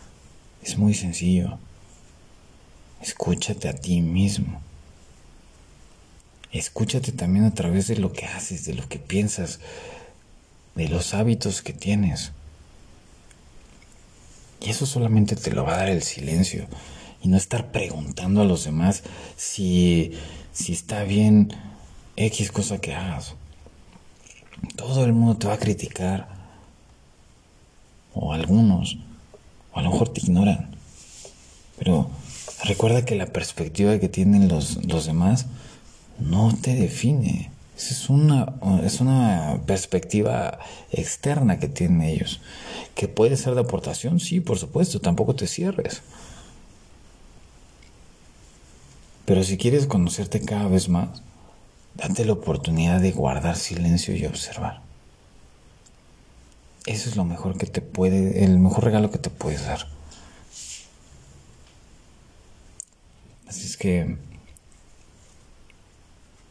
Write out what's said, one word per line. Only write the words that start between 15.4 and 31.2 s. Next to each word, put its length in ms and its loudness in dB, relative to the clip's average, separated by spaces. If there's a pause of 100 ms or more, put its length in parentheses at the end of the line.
lo 160 0
va 80 0
a 40 0
dar 120 0
el 140 0
silencio. 640 -2 (560)
Y 40 2
no 100 6
estar 340 -2
preguntando 720 -2
a 20 6
los 200 2
demás 360 0 (340)
si, 760 2 (400)
si 220 -6
está 280 -6
bien 540 6 (640)
X 340 -2
cosa 280 -4
que 140 -8
hagas. 400 -8 (1400)
Todo 260 0
el 80 4
mundo 240 6
te 120 -4
va 80 0
a 40 -4
criticar. 680 -2 (1800)
O 180 -4
algunos. 640 4 (760)
O 60 -6
a 20 0
lo 100 2
mejor 220 0
te 80 -8
ignoran. 520 2 (1040)